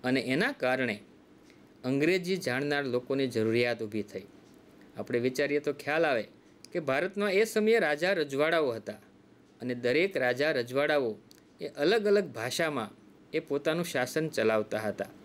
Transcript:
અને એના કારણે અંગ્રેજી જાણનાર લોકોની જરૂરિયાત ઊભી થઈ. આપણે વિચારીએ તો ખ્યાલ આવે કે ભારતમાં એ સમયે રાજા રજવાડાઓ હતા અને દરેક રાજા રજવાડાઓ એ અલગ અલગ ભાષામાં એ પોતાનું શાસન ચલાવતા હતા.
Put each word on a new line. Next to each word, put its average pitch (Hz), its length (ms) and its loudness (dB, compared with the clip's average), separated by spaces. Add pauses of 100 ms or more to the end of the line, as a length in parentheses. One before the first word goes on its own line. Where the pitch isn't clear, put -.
અને 127 160 0
એના 160 320 0
કારણે 127 480 -2 (840)
અંગ્રેજી 170 540 0
જાણનાર 143 480 -2
લોકોની 131 420 -2
જરૂરિયાત 117 560 0
ઊભી 107 200 -6
થઈ. - 220 -12 (720)
આપણે 120 220 -2
વિચારીએ 139 400 0
તો 143 140 -2
ખ્યાલ 156 320 0
આવે 120 220 0 (440)
કે 175 80 -4
ભારતમાં 175 520 -2
એ 196 120 4
સમયે 220 360 2
રાજા 160 340 2
રજવાડાઓ 151 580 2
હતા 107 280 -8 (640)
અને 123 140 -4
દરેક 139 420 2
રાજા 131 340 2
રજવાડાઓ 131 680 0 (440)
એ - 60 -10
અલગ 202 380 0
અલગ 202 180 4
ભાષામાં 127 680 -4 (420)
એ 156 60 0
પોતાનું 160 460 -2
શાસન 156 440 -2
ચલાવતા 110 500 0
હતા. 104 300 -4 (160)